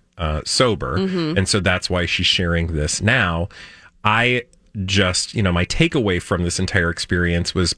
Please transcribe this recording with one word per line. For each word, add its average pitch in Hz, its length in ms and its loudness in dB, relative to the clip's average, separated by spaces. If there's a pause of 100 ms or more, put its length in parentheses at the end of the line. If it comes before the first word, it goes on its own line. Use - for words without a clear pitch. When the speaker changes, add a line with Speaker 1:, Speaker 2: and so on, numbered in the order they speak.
(180)
Speaker 1:
uh, 78 260 -2
sober, 104 540 0
Speaker 2:
Mm-hmm. 180 400 -2
Speaker 1:
and 95 100 2
so 104 120 0
that's 92 280 0
why 90 160 0
she's 90 220 -2
sharing 85 480 0
this 76 260 -2
now. 92 480 0 (560)
I 120 380 2 (420)
just, 95 500 0
you 113 80 0
know, 95 80 2
my 87 140 2
takeaway 104 580 2
from 87 220 -2
this 87 160 -2
entire 90 280 0
experience 87 640 0
was 92 260 0